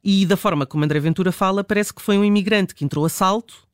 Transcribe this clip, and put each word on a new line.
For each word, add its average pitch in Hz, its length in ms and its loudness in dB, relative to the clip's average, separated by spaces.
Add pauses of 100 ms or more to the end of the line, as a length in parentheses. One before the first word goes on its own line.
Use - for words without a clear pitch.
e 196 200 2
da 185 140 2
forma 147 300 0
como 151 160 -2
André 151 160 0
Ventura 165 320 0
fala, 196 320 -2
parece 208 280 -2
que - 80 -20
foi 202 160 0
um 202 80 4
imigrante 208 520 0
que 143 100 -6
entrou 147 200 -2
a 165 40 2
salto 202 460 -2 (180)